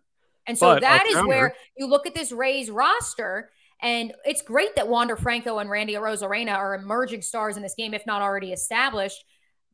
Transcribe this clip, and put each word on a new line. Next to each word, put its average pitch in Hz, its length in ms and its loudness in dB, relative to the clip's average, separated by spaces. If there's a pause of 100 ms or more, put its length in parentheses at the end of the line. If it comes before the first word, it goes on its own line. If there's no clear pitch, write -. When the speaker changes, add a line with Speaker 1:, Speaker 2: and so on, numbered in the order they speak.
(460)
Speaker 1:
And 233 120 -6
so 175 180 8
Speaker 2:
But 139 60 4
Speaker 1:
that 311 200 6
Speaker 2:
I'll 403 60 2
Speaker 1:
is 440 80 4
Speaker 2:
counter. - 120 4
Speaker 1:
where 254 280 2 (200)
you 269 120 -6
look 285 180 2
at 349 80 -10
this 302 180 -6
Rays 262 380 -2
roster, 233 800 -2 (320)
and 233 320 -2 (120)
it's - 160 -2
great 320 340 0
that 214 120 0
Wander 233 300 2
Franco 233 400 -2
and 208 120 -4
Randy 208 260 -2
Arozarena 208 600 -2
are 196 200 -2
emerging 208 480 -4
stars 214 340 -4
in 208 60 -12
this 196 120 -8
game, 220 180 -8
if 208 120 -8
not 208 160 -2
already 196 320 -2
established. 214 720 -2 (480)